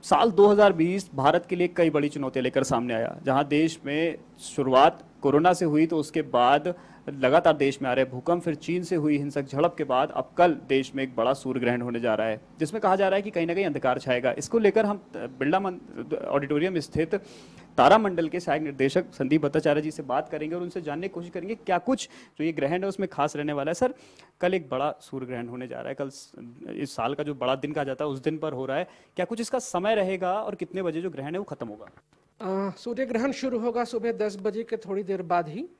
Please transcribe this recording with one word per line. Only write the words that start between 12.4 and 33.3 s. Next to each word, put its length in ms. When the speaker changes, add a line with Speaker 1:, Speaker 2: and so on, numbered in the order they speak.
Speaker 1:
जिसमें 240
कहा 140
जा 120
रहा 80
है 60
कि 80
कहीं 160
ना 80
कहीं 100
अंधकार 340
छाएगा। 400
इसको 200
लेकर 280
हम 140
बिरला 440
मन-, 540
ऑडिटोरियम 640
स्थित 360
तारामंडल 520
के 120
सहायक 220
निर्देशक 420
संदीप 280
भट्टाचार्य 380
जी 100
से 120
बात 260
करेंगे 280
और 60
उनसे 180
जानने 280
की 60
कोशिश 160
करेंगे 240
क्या 240
कुछ 300
जो 60
ये 80
ग्रहण 300
है 60
उसमें 240
खास 240
रहने 160
वाला 180
है। 40
सर, 200
कल 140
एक 140
बड़ा 320
सूर्य 260
ग्रहण 220
होने 200
जा 100
रहा 100
है, 60
कल 140
स-, 240
इस 260
साल 180
का 80
जो 120
बड़ा 200
दिन 180
कहा 120
जाता 200
है 60
उस 80
दिन 200
पर 140
हो 140
रहा 100
है, 120
क्या 100
कुछ 140
इसका 180
समय 360
रहेगा 380
और 220
कितने 280
बजे 180
जो 100
ग्रहण 220
है 60
वो 60
खत्म 240
होगा? 200
Speaker 2:
अ, 360
सूर्य 300
ग्रहण 260